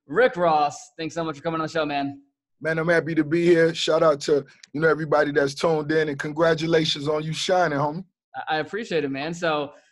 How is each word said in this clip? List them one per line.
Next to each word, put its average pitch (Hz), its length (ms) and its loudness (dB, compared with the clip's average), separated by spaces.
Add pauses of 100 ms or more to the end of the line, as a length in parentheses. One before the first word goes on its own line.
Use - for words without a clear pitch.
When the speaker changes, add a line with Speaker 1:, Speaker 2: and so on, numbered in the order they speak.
Speaker 1:
Rick 214 300 2
Ross. 156 600 0
Thanks 160 160 -8
so 170 100 -4
much 156 140 -6
for 139 60 -14
coming 160 180 -4
on 156 60 -2
the - 40 -14
show, 151 140 -2
man. 139 380 -4 (380)
Speaker 2:
Man, 160 180 -2
I'm 160 80 -2
happy 165 260 2
to 156 100 2
be 170 220 0
here. 165 300 6
Shout 160 260 0
out 151 200 4
to, 143 220 2 (300)
you 147 80 -6
know, 165 60 4
everybody 151 440 2
that's 139 220 2
tuned 156 380 0
in, 156 180 0
and 143 80 -6
congratulations 160 920 0
on 156 140 -2
you 160 100 -6
shining, 165 460 0
homie. 151 260 -4 (320)
Speaker 1:
I, 135 200 -6
I - 20 0
appreciate 170 460 -4
it, 139 80 -4
man. 147 240 -6
So, 151 380 -4 (180)